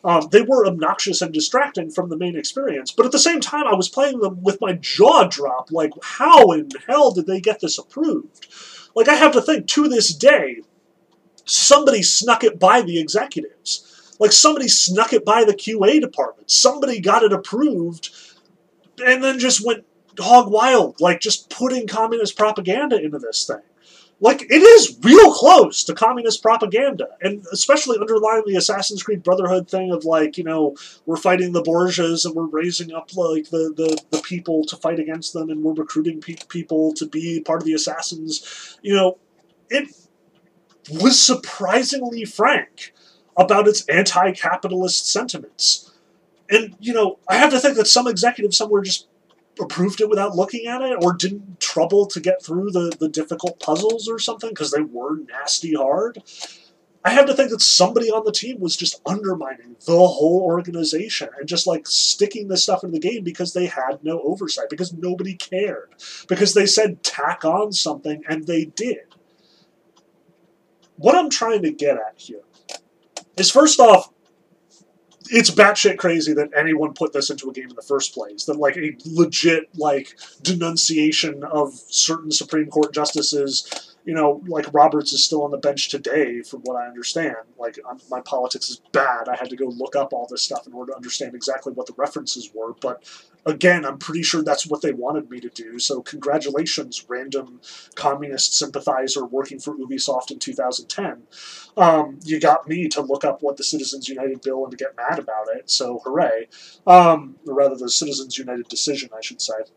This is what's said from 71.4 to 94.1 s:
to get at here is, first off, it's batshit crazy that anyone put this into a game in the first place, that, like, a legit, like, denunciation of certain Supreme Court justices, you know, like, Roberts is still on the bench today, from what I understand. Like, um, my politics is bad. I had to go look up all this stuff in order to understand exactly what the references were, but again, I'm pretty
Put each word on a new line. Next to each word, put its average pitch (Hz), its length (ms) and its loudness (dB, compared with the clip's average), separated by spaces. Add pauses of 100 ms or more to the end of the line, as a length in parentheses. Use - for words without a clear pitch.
to 156 100 -2
get 143 240 -2
at 107 180 -10
here 107 280 -20 (920)
is, 185 140 0
first 302 300 6
off, 208 300 8 (1200)
it's 233 200 4
batshit 202 480 2
crazy 165 340 0
that 147 240 0
anyone 151 380 -2
put 156 180 -6
this 143 160 -4
into 135 220 -10
a - 20 -18
game 127 160 -14
in 123 80 -20
the 113 60 -18
first 135 320 -4
place, 104 320 -12
that, 139 100 -4
like, 139 220 -2
a 151 260 -8
legit, 160 720 0
like, 143 400 -4 (240)
denunciation 160 1040 -2
of 147 300 -4
certain 160 560 -4
Supreme 151 400 -4
Court 151 240 0
justices, 143 1000 -6 (120)
you 165 80 -6
know, 147 340 0
like, 147 240 -6
Roberts 147 400 2
is 135 100 0
still 151 200 -2
on 143 80 -6
the 139 80 -6
bench 139 320 -4
today, 120 500 -4
from 120 220 -18
what 123 140 -8
I 120 100 -8
understand. 123 500 -8 (220)
Like, 117 280 -12
um, 127 120 -16 (120)
my 127 120 -10
politics 127 480 -6
is 123 100 -18 (120)
bad. 123 360 -2
I 123 80 -6
had 127 140 -10
to 123 60 -12
go 131 100 -4
look 123 280 -10
up 139 200 -4
all 120 160 -8
this 120 100 -10
stuff 127 260 -8
in 127 60 -20
order 123 200 -14
to 131 40 -14
understand 123 380 -12
exactly 131 400 -8
what 127 120 -10
the 117 120 -18
references 131 560 -8
were, 113 260 -12
but 123 220 -8 (420)
again, 160 400 0
I'm 139 140 -10
pretty 165 240 -8